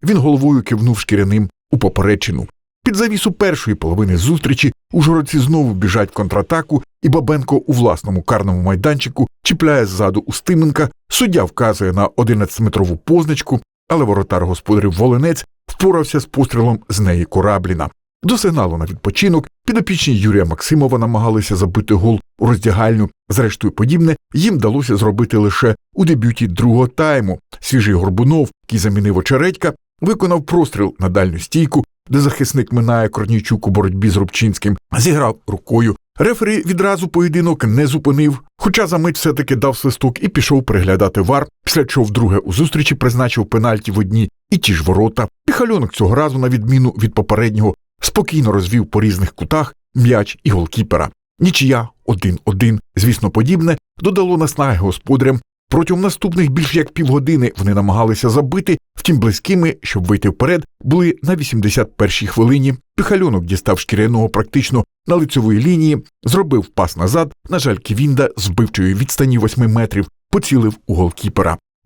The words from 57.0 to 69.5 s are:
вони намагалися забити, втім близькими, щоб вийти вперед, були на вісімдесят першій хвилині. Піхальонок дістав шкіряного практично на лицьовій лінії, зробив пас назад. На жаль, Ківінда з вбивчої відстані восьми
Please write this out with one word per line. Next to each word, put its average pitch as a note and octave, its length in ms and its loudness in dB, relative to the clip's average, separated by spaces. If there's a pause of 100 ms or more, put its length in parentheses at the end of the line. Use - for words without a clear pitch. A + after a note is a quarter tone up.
вони G2 160 0
намагалися G#2+ 560 0
забити, D3 480 0 (180)
втім D#3 240 0
близькими, E3 600 0
щоб F#2 240 -6
вийти G2 240 0
вперед, D#3+ 360 0 (160)
були E3+ 420 2
на E3+ 120 0
вісімдесят A2+ 640 -2
першій G#2 300 -2
хвилині. C3 460 2 (220)
Піхальонок F3+ 500 0
дістав F#2 340 -2
шкіряного A2 500 0
практично A#2 540 -2 (240)
на C4 80 2
лицьовій A2 440 2
лінії, D#3 380 2 (260)
зробив C3+ 420 0
пас - 320 -4
назад. C#3+ 360 0 (160)
На F#3 100 -2
жаль, B2+ 160 -2
Ківінда C3 600 0
з F#2+ 100 -4
вбивчої F#2+ 460 0
відстані B2+ 440 0
восьми A2+ 300 0